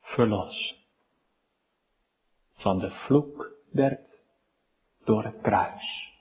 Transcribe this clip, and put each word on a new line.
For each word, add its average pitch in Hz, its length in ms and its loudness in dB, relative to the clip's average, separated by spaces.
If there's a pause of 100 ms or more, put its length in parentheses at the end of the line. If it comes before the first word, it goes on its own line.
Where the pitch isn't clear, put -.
verlost. - 720 0 (1800)
Van 95 240 0
de 98 120 -4
vloek - 600 0 (220)
der - 280 2 (1040)
door 151 200 2
het - 180 -10
kruis. - 800 -2